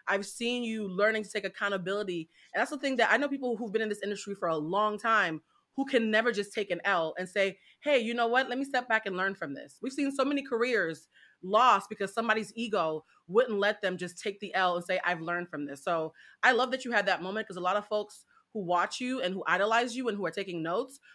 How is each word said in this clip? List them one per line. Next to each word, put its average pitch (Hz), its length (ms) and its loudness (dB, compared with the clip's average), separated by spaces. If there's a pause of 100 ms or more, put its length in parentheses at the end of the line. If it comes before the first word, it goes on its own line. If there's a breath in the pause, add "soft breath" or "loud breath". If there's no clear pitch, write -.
I've 196 180 0
seen 240 380 -4
you 220 240 -4
learning 208 380 2
to 196 60 -16
take 202 140 -4
accountability. 190 840 -4 (260 soft breath)
And 202 60 2
that's 247 100 2
the 302 80 -6
thing 269 200 -2
that 220 120 4
I 247 60 6
know 285 120 2
people 254 280 -2
who've 214 160 -6
been 220 100 0
in 214 60 0
this 208 160 -6
industry 202 320 -6
for 185 100 -4
a 165 100 2
long 196 400 0
time 196 460 2 (320)
who 269 100 0
can 226 280 2
never 226 180 4
just 196 220 -2
take 202 180 -4
an 170 140 -2
L 170 340 2
and 180 100 -6
say, 196 300 0 (220 soft breath)
"Hey, 285 180 4
you 226 160 0
know 240 140 2
what? 247 200 4
Let 247 100 -4
me 277 60 -2
step 254 240 -2
back 220 180 2
and 190 100 -2
learn 190 180 0
from 143 200 -8
this." - 260 -16
We've 269 120 -6
seen 277 200 -2
so 269 120 2
many 285 180 0
careers 226 680 -2 (340 soft breath)
lost 208 460 4
because 196 240 -4
somebody's 220 420 0
ego 190 500 -2 (240)
wouldn't 220 300 4
let 208 220 2
them 185 160 0
just 180 240 -8
take 202 200 -6
the - 140 -8
L 180 220 2
and 175 80 -6
say, 185 200 -2
"I've 175 160 0
learned 175 280 -4
from 147 180 -8
this." 143 160 -12
So 160 300 -2 (300 soft breath)
I 247 100 8
love 240 200 2
that 262 120 -2
you 247 80 -6
had 202 140 2
that 175 160 2
moment, 208 260 -4
'cause 175 80 -10
a 185 40 -8
lot 180 160 0
of 202 100 -4
folks 208 380 -4 (280)
who 214 80 -6
watch 175 400 0
you 254 220 -2
and 180 100 0
who 190 140 -6
idolize 226 500 2
you 254 120 -4
and 202 100 -2
who 196 80 -2
are 165 60 -2
taking 185 280 -6
notes 185 380 -4 (160 soft breath)